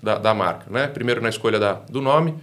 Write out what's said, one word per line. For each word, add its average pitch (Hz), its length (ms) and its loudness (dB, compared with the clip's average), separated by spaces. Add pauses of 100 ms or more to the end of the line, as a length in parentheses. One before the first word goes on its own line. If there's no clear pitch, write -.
da, 107 180 -2
da 110 160 4
marca, 90 360 -2
né? 127 160 -2
Primeiro 120 360 -2
na 113 80 0
escolha 110 280 0
da, 104 140 2
do 117 300 -8
nome. 156 400 2